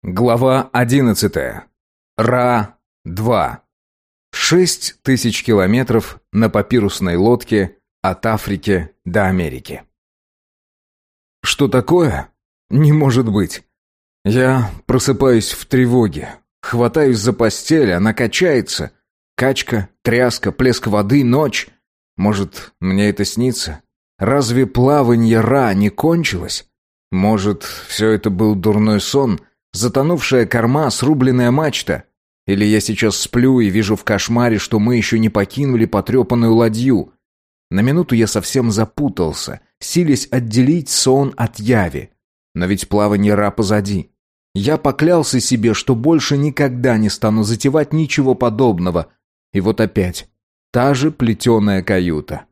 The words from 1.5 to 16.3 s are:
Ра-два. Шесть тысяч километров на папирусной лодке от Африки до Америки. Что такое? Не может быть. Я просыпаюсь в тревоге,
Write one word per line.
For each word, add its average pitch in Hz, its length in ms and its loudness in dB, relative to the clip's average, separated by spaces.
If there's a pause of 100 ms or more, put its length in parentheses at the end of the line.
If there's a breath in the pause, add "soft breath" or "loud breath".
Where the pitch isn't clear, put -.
Ра-два. 110 1500 -2 (680)
Шесть - 720 -2
тысяч 123 400 -2
километров 110 760 0 (120)
на 110 160 2
папирусной 101 680 0
лодке 104 640 0 (240)
от 92 220 -4
Африки 101 680 -2 (140)
до 95 220 0
Америки. 76 560 -4 (1600)
Что - 240 -2
такое? 127 640 0 (400)
Не 147 220 4
может 131 360 2
быть. 101 360 -4 (600)
Я 127 460 2 (160)
просыпаюсь 127 640 2
в - 160 -14
тревоге, 123 720 0 (260)